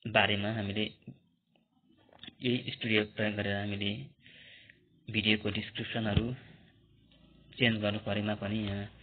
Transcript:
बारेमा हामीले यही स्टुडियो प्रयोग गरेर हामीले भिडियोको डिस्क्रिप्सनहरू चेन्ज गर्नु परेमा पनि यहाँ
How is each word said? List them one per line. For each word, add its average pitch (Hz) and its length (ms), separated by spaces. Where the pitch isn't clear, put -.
बारेमा 104 460
हामीले 104 440
यही 127 300
स्टुडियो 110 340
प्रयोग 107 300
गरेर 101 200
हामीले 101 540
भिडियोको 107 400
डिस्क्रिप्सनहरू 110 840
चेन्ज 113 220
गर्नु 104 180
परेमा 104 360
पनि 101 220
यहाँ 101 280